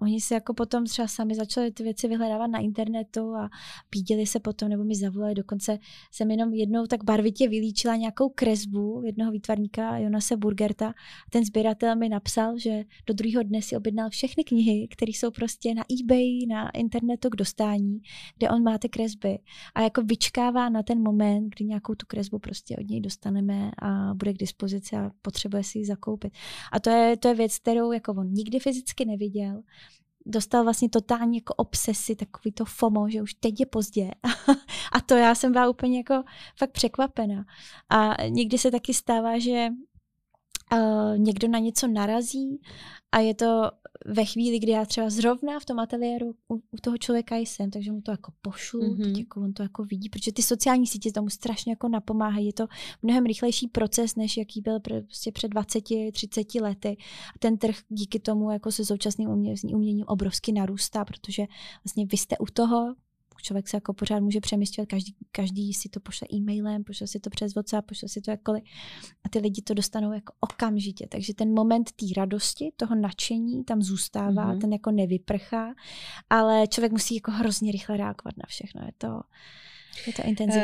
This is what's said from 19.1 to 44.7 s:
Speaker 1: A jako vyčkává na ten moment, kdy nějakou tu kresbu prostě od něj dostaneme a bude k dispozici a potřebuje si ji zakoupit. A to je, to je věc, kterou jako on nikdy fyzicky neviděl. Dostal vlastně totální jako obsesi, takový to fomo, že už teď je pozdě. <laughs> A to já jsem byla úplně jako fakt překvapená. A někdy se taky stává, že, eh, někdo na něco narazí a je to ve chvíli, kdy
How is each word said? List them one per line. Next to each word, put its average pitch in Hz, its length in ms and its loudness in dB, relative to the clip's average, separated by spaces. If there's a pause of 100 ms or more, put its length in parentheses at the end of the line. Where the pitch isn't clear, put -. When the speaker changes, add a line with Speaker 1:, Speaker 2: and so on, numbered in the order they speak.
Speaker 1:
A 233 80 0
jako 226 200 2
vyčkává 240 680 0
na 220 140 2
ten 233 200 2
moment, 208 460 4
kdy 208 160 -6
nějakou 214 300 -4
tu - 140 -10
kresbu 202 300 -4
prostě 202 380 -10
od 208 120 -8
něj 214 120 -4
dostaneme 202 680 -2 (120)
a 196 320 0
bude 196 180 -2
k 196 60 -8
dispozici 196 580 -4
a 202 140 -4 (120)
potřebuje 202 420 -4
si - 140 -6
ji 208 80 -2
zakoupit. 202 460 -4 (400)
A 214 80 0
to 233 100 2
je, 233 260 6
to 240 120 4
je 240 60 6
věc, 226 240 2
kterou 233 340 2
jako 226 200 -2
on 190 200 -2
nikdy 214 260 0
fyzicky 254 460 -2
neviděl. 208 300 -2 (920)
Dostal 226 380 2
vlastně 226 240 2
totální 233 480 2
jako - 180 -6
obsesi, - 600 -2
takový - 360 -6
to 220 120 -4
fomo, 214 440 2
že 220 140 -2
už 208 120 -8
teď 220 260 0
je 262 60 4
pozdě. 202 440 -2 (420)
<laughs> - 400 0
A 247 80 4
to - 140 4
já 240 200 8
jsem 254 180 4
byla 247 160 6
úplně 247 300 2
jako 262 240 2 (360)
fakt 262 140 0
překvapená. 226 720 0 (460)
A 214 260 6 (120)
někdy 233 300 2
se 254 120 4
taky 240 240 0
stává, 226 440 2
že, 233 300 2 (1040)
eh, 214 460 4
někdo 214 300 4
na 233 100 4
něco 226 300 2
narazí 240 720 0 (520)
a 226 80 6
je 220 140 4
to 226 360 2 (360)
ve 208 180 2
chvíli, 233 340 0
kdy 220 140 4